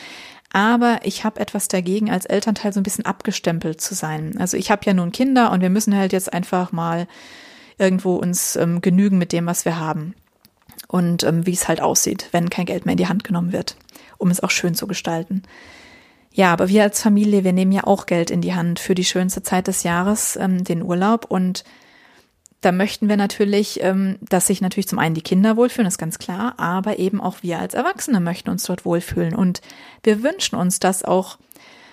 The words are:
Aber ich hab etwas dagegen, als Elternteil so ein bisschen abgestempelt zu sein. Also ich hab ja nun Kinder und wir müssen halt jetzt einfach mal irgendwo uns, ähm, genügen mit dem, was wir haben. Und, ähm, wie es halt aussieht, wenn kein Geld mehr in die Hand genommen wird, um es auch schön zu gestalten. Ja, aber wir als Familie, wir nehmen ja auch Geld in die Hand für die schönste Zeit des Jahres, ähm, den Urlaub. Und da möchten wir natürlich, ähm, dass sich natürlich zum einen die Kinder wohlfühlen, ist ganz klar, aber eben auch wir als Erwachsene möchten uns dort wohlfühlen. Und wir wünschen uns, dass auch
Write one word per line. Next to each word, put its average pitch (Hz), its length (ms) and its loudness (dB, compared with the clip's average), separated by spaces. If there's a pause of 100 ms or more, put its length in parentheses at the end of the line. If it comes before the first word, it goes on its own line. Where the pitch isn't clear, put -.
(540)
Aber 233 500 4
ich - 220 -4
hab 220 120 -2
etwas - 300 -4
dagegen, 196 420 0
als 185 160 -2
Elternteil 202 460 0
so 196 80 0
ein 196 40 0
bisschen - 220 -4
abgestempelt 165 760 -4
zu - 120 -6
sein. 156 460 -6
Also 180 160 -2
ich - 160 -2
hab 202 140 0
ja 202 80 4
nun 175 180 0
Kinder 262 400 2
und 185 80 2
wir 180 100 2
müssen 202 260 2
halt 196 180 2
jetzt 185 180 -2
einfach 180 400 -2
mal 170 340 -2 (720)
irgendwo 185 380 2
uns, - 400 -2
ähm, 170 260 0
genügen 190 360 4
mit 175 160 2
dem, 170 120 0
was 170 200 -2
wir 170 120 0
haben. 156 380 -6 (720)
Und, 175 360 0
ähm, 170 220 2
wie 185 80 0
es - 140 -2
halt - 140 0
aussieht, - 500 0
wenn 170 180 0
kein 180 160 -2
Geld 180 200 -4
mehr 180 80 0
in 175 40 0
die 180 100 2
Hand 190 180 -2
genommen 175 260 -2
wird, - 240 -6 (420)
um 185 120 0
es 180 120 2
auch 180 100 -2
schön 175 220 0
zu - 140 -4
gestalten. 180 560 -4 (880)
Ja, 185 220 4
aber 185 160 2
wir 208 140 6
als 202 180 0
Familie, 208 420 4
wir 185 80 4
nehmen 185 200 4
ja 196 140 0
auch 196 200 2
Geld 170 240 0
in 175 120 0
die 175 120 -2
Hand 175 260 -2
für - 160 0
die 180 100 0
schönste 190 360 -2
Zeit 185 260 -2
des 190 160 -2
Jahres, 180 520 0
ähm, 185 280 0
den 170 200 -2
Urlaub. 190 460 0
Und 185 340 0 (960)
da 185 100 4
möchten 202 380 0
wir 208 80 2
natürlich, 202 640 0
ähm, 190 400 0
dass - 260 2
sich 196 140 0
natürlich 190 260 -2
zum - 120 -4
einen 160 160 0
die 160 60 -4
Kinder 208 360 4
wohlfühlen, 240 300 2
ist 180 100 -2
ganz 160 220 -6
klar, 202 380 -6
aber 185 420 -2
eben 190 220 0
auch 185 200 -4
wir 170 180 -4
als 185 140 -6
Erwachsene 294 460 0
möchten 170 300 -4
uns 175 140 -4
dort - 220 -6
wohlfühlen. 170 500 -2
Und 180 260 0 (420)
wir 214 200 2
wünschen 359 320 -2
uns, 180 240 0
dass 190 240 0
auch 185 360 -2 (540)